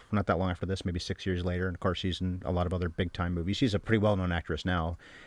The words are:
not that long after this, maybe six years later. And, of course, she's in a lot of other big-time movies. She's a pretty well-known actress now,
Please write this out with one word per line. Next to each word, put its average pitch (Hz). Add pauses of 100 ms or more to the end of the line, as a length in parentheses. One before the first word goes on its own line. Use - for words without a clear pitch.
(100)
not 101
that 87
long 92
after 87
this, 95
maybe 87
six -
years 87
later. 90
And, 87
of -
course, 92
she's 92
in 90
a 73
lot 87
of 87
other 90
big-time 87
movies. 87
She's 120
a 101
pretty 113
well-known 95
actress 80
now, 85 (280)